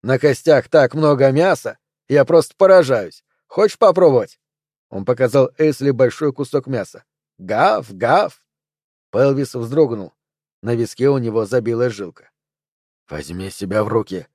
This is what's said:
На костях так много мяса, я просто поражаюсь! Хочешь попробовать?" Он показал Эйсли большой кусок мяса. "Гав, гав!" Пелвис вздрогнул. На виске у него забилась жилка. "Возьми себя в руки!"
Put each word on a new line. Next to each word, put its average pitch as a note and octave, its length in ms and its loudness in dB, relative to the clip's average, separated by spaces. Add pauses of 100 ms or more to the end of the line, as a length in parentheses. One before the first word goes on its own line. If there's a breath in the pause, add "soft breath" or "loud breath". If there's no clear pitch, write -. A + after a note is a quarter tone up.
На B2+ 160 -2
костях C#3+ 500 2
так C#3 260 2
много C#3+ 380 2
мяса, D3+ 460 -2 (300)
я C#3 160 2
просто E3 320 2
поражаюсь! C3+ 680 2 (220)
Хочешь G3+ 320 -2
попробовать?" E3 600 2 (520)
Он G2 140 -10
показал B2+ 540 0
Эйсли C#3+ 320 0
большой C3 420 -2
кусок C3+ 340 -6
мяса. A#2+ 380 -10 (340)
"Гав, G#2+ 580 -2
гав!" C#3 480 -2 (680)
Пелвис C3+ 440 -2
вздрогнул. A#2 580 -2 (500)
На A#2 120 -4
виске A#2 340 -2
у C#3 100 0
него A2+ 260 -4
забилась A#2 480 -4
жилка. G2 380 -16 (800)
"Возьми E2 420 -12
себя G2+ 340 -4
в - 40 -6
руки!" G2 460 -6